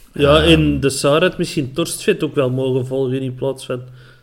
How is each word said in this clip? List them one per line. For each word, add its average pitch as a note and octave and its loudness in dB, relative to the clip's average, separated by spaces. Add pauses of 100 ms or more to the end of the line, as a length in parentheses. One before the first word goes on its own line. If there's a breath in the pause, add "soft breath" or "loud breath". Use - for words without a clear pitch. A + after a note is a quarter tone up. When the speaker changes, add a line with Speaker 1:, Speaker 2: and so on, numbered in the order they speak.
(160 loud breath)
Speaker 1:
Ja, D3 4
Speaker 2:
Ehm. E3 4
Speaker 1:
en D3+ 2
de C3+ 2
Saar C#3+ 2
had F3+ 0
misschien D3+ -4
Torstvet E3+ -2
ook C#3+ -4
wel C3 2
mogen C3 -2
volgen C3 -2
in B2+ -6
plaats C3 -6
van B2+ -6 (420 loud breath)